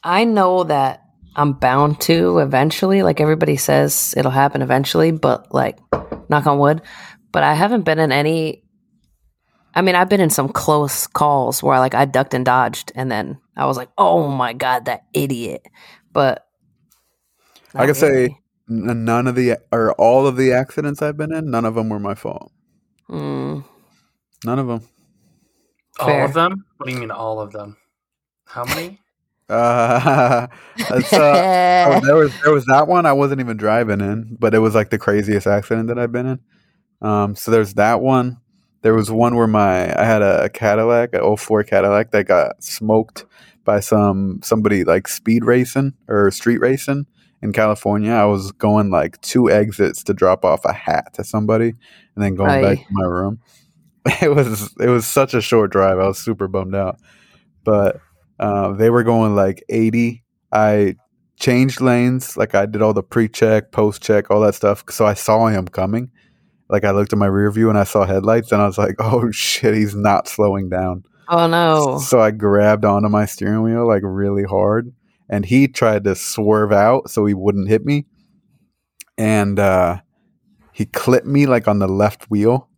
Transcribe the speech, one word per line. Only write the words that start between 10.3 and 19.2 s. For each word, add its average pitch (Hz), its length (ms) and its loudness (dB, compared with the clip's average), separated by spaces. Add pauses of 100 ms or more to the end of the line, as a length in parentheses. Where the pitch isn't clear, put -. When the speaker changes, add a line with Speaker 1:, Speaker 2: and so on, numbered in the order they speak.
Speaker 1:
some 139 180 -2
close 147 580 -2
calls 135 560 -2
where, 135 160 2
like, 131 160 0
I 135 100 2
ducked 135 300 -2
and 127 100 -2
dodged, 127 500 -2
and 131 160 -6
then 107 280 -8 (180)
I 139 100 -4
was 135 100 -2
like, 123 220 -10
"Oh 170 300 2
my 127 260 -4
God, 127 320 -4
that 120 160 -8 (120)
idiot." 120 520 -6 (460)
But 135 320 -2 (1300)
Speaker 2:
I 135 60 -4
Speaker 1:
not 127 60 2
Speaker 2:
can 143 80 2
say 143 160 2
Speaker 1:
really. 127 300 0 (300)
Speaker 2:
n-, 113 340 -4
none 117 240 0